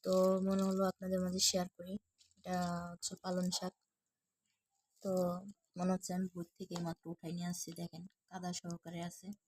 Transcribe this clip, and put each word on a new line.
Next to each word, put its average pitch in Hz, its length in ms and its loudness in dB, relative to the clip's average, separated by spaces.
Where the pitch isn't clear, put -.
তো 190 80 2
মনে 190 200 4
হলো 190 240 4
আপনাদের 185 340 0
মাঝে 185 240 0
শেয়ার 180 180 2
করি। 180 160 -8
এটা 180 200 -2
হচ্ছে 175 220 -8
পালং 185 240 0
শাক। 185 160 -4
তো 196 80 -2
মনে 180 160 0
হচ্ছে 180 240 -4
আমি 185 160 -2
ভোর 175 120 -8
থেকে 180 180 -8
মাত্র - 160 -6
উঠাই 165 240 -8
নিয়ে 175 140 -4
আসছি, - 180 -6
দেখেন, 170 220 -10
কাদা 180 200 -6
সহকারে 170 400 -8
আছে। 180 180 -16